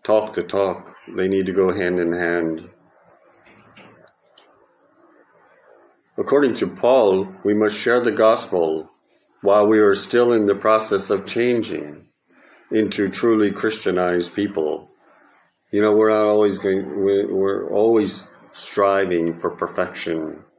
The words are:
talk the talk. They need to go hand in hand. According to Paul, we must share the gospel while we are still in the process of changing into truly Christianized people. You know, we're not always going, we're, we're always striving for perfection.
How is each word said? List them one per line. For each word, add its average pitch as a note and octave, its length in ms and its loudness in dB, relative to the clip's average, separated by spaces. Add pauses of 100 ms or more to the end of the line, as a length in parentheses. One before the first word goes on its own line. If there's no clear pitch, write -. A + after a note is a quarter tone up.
talk G#2+ 300 0
the F2 100 -4
talk. G2 420 -4 (300)
They F#2+ 100 -2
need G2 200 0
to F#2+ 60 -4
go F#2 200 2
hand F2+ 260 -2
in E2+ 140 0
hand. E2+ 560 -4 (3500)
According C3 400 0
to F#2+ 120 -4
Paul, G2 760 2
we G#2 100 0
must G#2+ 240 0
share B2 240 2
the A#2+ 120 0
gospel F2+ 760 0 (540)
while G#2 240 4
we A2 140 4
are G2+ 140 4
still A#2+ 380 2
in G#2+ 140 2
the G2+ 80 2
process G#2+ 560 0
of F#2+ 160 -2
changing G#2 760 -4 (680)
into G#2 380 0
truly G#2+ 420 2
Christianized F2+ 840 -2
people. D#2+ 520 -4 (840)
You G#2 100 0
know, G#2+ 140 4
we're A2 140 4
not G#2+ 160 2
always G#2 320 2
going, F#2+ 280 -2 (180)
we're, G2 300 0
we're G2 380 -2
always G#2 580 0 (220)
striving F#2 840 0
for F2 120 -4
perfection. D#2+ 960 -6 (140)